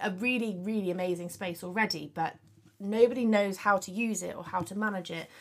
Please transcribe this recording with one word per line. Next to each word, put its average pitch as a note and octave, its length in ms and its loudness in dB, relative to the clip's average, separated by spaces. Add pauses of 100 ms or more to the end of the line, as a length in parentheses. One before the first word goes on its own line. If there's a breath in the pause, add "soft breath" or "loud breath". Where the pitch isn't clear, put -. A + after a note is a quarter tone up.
a G#3 100 -2
really, A3+ 480 0
really G3 320 -2
amazing F3 380 -2
space F3 340 -8
already, F3+ 500 -2
but E3 220 -2 (420)
nobody A3+ 460 4
knows G3+ 340 4
how G3+ 200 4
to F#3+ 140 -6
use G#3+ 300 -2
it F3+ 140 -6
or - 80 -10
how F3 160 -4
to F3+ 180 -6
manage G3+ 320 -2
it. E3 200 -8 (120 soft breath)